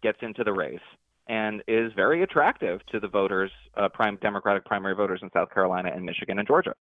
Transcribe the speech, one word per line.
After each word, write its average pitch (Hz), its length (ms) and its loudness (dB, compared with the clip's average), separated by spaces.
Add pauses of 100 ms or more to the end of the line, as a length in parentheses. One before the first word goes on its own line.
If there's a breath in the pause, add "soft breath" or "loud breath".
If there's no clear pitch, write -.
gets 110 200 0
into 117 200 -8
the 104 100 0
race 82 280 -4 (480)
and 107 400 -2
is 113 260 2
very 127 280 2
attractive 147 640 0
to 110 120 -6
the 101 80 -4
voters, 98 440 0 (260)
uh, 101 140 2
prime-, 104 320 -2
Democratic 101 420 0
primary 98 300 -2
voters 98 280 0
in 92 120 -14
South 85 180 0
Carolina 92 420 2
and 90 100 -8
Michigan 90 340 -4
and 104 100 -2
Georgia. 156 260 4 (140)